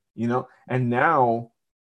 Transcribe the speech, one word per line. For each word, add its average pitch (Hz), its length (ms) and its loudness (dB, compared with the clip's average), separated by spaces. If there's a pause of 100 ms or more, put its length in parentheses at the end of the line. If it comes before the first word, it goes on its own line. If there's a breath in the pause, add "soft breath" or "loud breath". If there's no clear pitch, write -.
(160)
you 113 100 -6
know? 123 220 -4 (200 soft breath)
And 123 220 -2
now 123 640 0 (300)